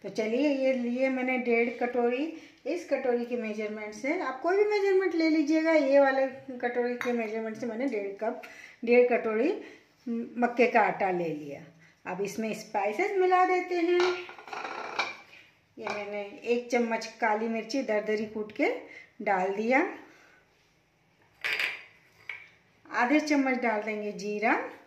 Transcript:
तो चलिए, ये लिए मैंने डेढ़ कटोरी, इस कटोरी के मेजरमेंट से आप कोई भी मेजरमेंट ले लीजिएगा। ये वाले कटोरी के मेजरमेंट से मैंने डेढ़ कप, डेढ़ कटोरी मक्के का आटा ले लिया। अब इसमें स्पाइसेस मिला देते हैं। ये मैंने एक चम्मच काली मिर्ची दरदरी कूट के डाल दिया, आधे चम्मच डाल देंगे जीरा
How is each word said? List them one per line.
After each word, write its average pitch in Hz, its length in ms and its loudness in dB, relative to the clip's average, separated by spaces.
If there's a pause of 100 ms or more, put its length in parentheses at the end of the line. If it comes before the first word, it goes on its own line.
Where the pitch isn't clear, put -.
तो 202 80 -10
चलिए, 240 380 0
ये 262 240 2
लिए 247 360 0
मैंने 254 300 -2
डेढ़ 233 300 2 (100)
कटोरी, 247 460 0 (420)
इस 339 220 -4
कटोरी 247 360 0
के 240 120 -4
मेजरमेंट 214 560 -6
से 277 280 -4
आप 254 200 -6
कोई 359 160 2
भी 415 140 4
मेजरमेंट 381 440 2
ले 320 140 4
लीजिएगा। 311 440 2
ये 277 260 6
वाले 269 280 4 (300)
कटोरी 247 380 -2
के 240 180 -4
मेजरमेंट 220 440 -4
से 254 80 -8
मैंने 233 220 -4
डेढ़ 202 320 -4
कप, 220 220 -4 (440)
डेढ़ 240 240 8
कटोरी 233 440 2 (840)
मक्के 240 300 4
का 240 160 4
आटा 190 280 0
ले 175 180 -2
लिया। 151 360 -10 (400)
अब 180 160 -6
इसमें 214 340 -4
स्पाइसेस 214 640 -2
मिला 370 280 6
देते 359 320 0
हैं। 349 220 4 (1800)
ये 220 100 -10
मैंने 208 340 -6 (240)
एक 240 260 0
चम्मच 226 340 0 (140)
काली 220 280 2
मिर्ची 226 360 -2
दरदरी 214 440 0
कूट 214 240 -8
के 285 140 0 (560)
डाल 196 340 2
दिया, 233 240 2 (3000)
आधे 247 340 2
चम्मच 269 420 2
डाल 220 200 0
देंगे 208 320 -6
जीरा 208 400 -2 (340)